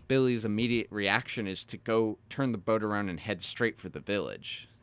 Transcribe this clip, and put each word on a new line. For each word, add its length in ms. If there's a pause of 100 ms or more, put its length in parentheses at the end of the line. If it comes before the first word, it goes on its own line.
Billy's 380
immediate 460
reaction 580
is 160
to 120
go 420 (120)
turn 220
the 60
boat 260
around 240
and 120
head 220
straight 360
for 100
the 120
village, 680 (140)